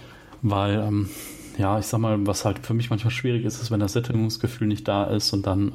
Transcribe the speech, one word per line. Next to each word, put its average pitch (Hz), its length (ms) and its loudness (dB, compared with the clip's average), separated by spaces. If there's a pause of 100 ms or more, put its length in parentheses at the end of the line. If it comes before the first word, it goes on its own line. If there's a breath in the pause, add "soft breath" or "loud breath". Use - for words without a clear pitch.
(420 loud breath)
weil, 101 380 2
ähm, 104 280 0 (480 loud breath)
ja, 98 220 2
ich 104 80 -4
sag 113 140 0
mal, 107 260 2
was 98 180 0
halt 98 220 -2
für 117 80 0
mich 117 160 0
manchmal 113 220 0
schwierig 120 340 0
ist, - 160 -4
ist, - 80 -4
wenn 107 100 2
das 104 140 0
Sättigungsgefühl 113 720 0
nicht 104 200 0
da 101 180 2
ist - 280 0
und 98 140 0
dann, 98 280 2